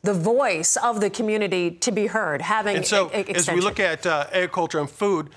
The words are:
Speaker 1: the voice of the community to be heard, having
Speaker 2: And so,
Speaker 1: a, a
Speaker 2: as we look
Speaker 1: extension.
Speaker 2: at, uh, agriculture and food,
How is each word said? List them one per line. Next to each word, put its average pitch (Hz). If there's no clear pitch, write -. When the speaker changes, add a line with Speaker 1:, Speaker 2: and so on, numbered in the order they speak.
Speaker 1:
the 202
voice 190
of 226
the 202
community 202
to 175
be 202
heard, 165
having 208
Speaker 2:
And -
so, 196
Speaker 1:
a, 208
a 196
Speaker 2:
as 175
we 175
look 202
Speaker 1:
extension. 175
Speaker 2:
at, 147
uh, -
agriculture 180
and 143
food, 170